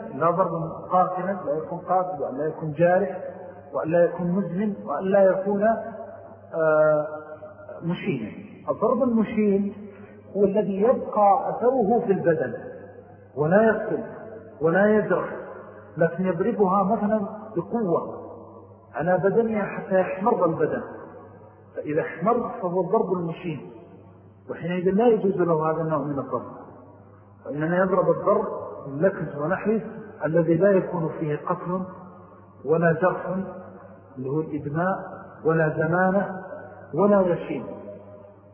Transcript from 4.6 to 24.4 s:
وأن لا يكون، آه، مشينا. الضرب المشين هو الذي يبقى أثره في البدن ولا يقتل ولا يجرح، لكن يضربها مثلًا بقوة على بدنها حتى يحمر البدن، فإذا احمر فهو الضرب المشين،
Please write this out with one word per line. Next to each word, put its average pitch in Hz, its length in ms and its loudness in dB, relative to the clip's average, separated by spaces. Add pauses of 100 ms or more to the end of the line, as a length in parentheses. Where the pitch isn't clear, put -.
وأن 143 200 -4
لا 196 180 6
يكون، 196 400 2 (880)
آه، 156 540 4 (760)
مشينا. 160 480 -4 (380)
الضرب 226 340 0
المشين 208 680 2 (640)
هو 202 60 6
الذي 196 380 2
يبقى 208 680 4
أثره 233 560 2
في 196 60 0
البدن 156 420 2 (840)
ولا 165 280 4
يقتل 175 400 0 (580)
ولا 190 360 4
يجرح، 175 320 0 (680)
لكن 170 280 0
يضربها 190 580 2
مثلًا 214 380 0 (340)
بقوة 175 680 -2 (720)
على 175 220 2
بدنها 208 460 2
حتى - 360 -2
يحمر 185 460 0
البدن، 156 360 0 (920)
فإذا 151 260 -2
احمر - 480 0 (120)
فهو 180 200 0
الضرب 185 320 2
المشين، 165 580 -6 (800)